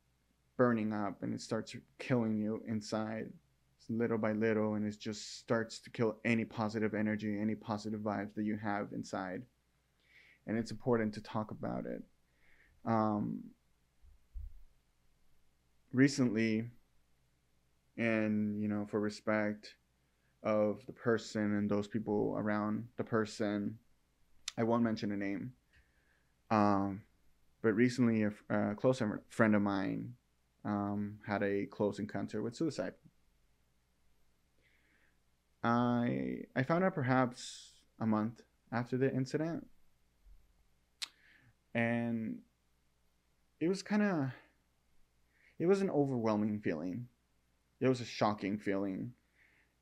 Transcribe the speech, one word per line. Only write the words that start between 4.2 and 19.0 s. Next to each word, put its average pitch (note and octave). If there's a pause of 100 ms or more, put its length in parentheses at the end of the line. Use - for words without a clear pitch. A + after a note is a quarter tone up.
little, G#2+
and G#2+
it G#2
just -
starts A2+
to -
kill A2
any A2+
positive G#2+
energy, G#2+
any A2
positive G#2+
vibes G#2
that G#2+
you G#2+
have G#2
inside. G#2 (1040)
And G#2+
it's A2
important A2
to G#2+
talk G#2+
about -
it. - (840)
Um, A2 (2500)
recently, A#2 (1300)
and, G#2+
you G#2+
know, G#2
for A2+
respect G#2+ (680)